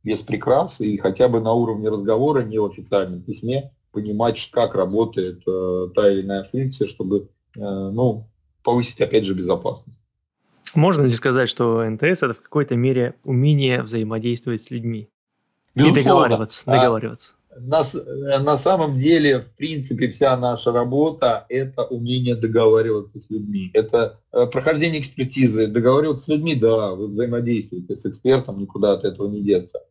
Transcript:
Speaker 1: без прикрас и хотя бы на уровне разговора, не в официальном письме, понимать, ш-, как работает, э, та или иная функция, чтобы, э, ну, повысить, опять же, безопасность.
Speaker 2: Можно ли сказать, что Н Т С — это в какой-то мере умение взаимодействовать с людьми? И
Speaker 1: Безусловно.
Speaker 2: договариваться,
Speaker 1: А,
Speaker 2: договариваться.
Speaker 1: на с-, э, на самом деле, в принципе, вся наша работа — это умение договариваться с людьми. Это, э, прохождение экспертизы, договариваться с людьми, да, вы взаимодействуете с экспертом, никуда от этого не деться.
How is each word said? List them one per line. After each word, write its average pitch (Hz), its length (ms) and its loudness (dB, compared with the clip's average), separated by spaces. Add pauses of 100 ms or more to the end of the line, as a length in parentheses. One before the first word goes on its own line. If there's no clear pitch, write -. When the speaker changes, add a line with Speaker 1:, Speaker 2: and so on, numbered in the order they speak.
Speaker 1:
без 107 180 -2
прикрас 123 600 -2
и 107 160 -2
хотя 98 300 2
бы 117 120 2
на 113 140 0
уровне 110 360 0
разговора, 113 520 0
не 110 160 -4
в 104 80 2
официальном 92 560 -4
письме, 123 480 -6 (220)
понимать, 107 460 -2
ш-, - 140 -14
как 117 220 0
работает, 92 760 -2
э, 92 460 -2
та 104 180 4
или 98 100 0
иная 98 220 -4
функция, 131 440 -4
чтобы, 98 400 -4 (280)
э, - 40 -14
ну, 104 640 -4 (380)
повысить, 120 380 -2
опять 107 240 2
же, 95 100 -2
безопасность. - 640 -4 (760)
Speaker 2:
Можно 160 320 4
ли 123 80 4
сказать, 127 340 0
что 113 360 0
Н 110 160 -4
Т 170 160 2
С — - 80 -2
это 120 100 -2
в - 80 -12
какой-то 139 340 -2
мере 123 380 0 (100)
умение 131 600 2
взаимодействовать 113 800 -4
с - 80 -16
людьми? 113 380 -8 (680)
И 127 40 0
Speaker 1:
Безусловно. 151 240 6
Speaker 2:
договариваться, 117 640 2
Speaker 1:
А, 120 60 -2
Speaker 2:
договариваться. 117 640 0 (240)
Speaker 1:
на 139 240 0
с-, - 120 -6
э, 139 440 -4
на 143 180 2
самом 156 420 0
деле, 147 400 4
в - 160 -14
принципе, 135 540 -4
вся 131 280 2
наша 123 340 -2
работа — 123 800 0
это 131 340 -4
умение 123 520 -2
договариваться 110 840 2
с - 100 -20
людьми. 101 440 -6
Это, 110 440 0 (140)
э, 123 160 2
прохождение 151 540 0
экспертизы, 123 680 0
договариваться 131 580 0
с - 20 -8
людьми, 156 280 0
да, 113 380 2
вы 101 140 -8
взаимодействуете 110 880 -4
с - 100 -20
экспертом, 123 540 0
никуда 101 340 -2
от 95 100 -2
этого 98 240 -4
не 104 140 -6
деться. 92 380 -2 (120)